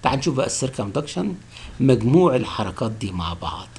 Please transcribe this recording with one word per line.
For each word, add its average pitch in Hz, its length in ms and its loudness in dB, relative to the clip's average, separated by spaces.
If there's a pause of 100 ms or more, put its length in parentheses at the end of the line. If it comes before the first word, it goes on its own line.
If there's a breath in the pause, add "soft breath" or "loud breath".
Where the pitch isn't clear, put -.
تعال 135 160 2
نشوف 139 160 -2
بقى 127 100 2
السيركمدكشن، 151 880 -4 (440 loud breath)
مجموع 131 560 6
الحركات 110 560 -2
دي 107 200 -6
مع 87 220 -4
بعض 85 340 -8 (120)